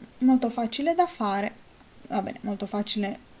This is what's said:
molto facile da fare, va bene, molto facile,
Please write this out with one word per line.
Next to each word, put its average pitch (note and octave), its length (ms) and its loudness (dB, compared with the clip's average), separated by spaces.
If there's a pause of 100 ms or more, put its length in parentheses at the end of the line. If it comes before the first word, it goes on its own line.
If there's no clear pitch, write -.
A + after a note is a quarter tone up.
(200)
molto B3+ 320 6
facile B3 420 0
da F4 140 4
fare, G3+ 480 -2 (540)
va G#3 120 -2
bene, - 200 -6
molto G3+ 260 -6
facile, G#3 500 -4 (240)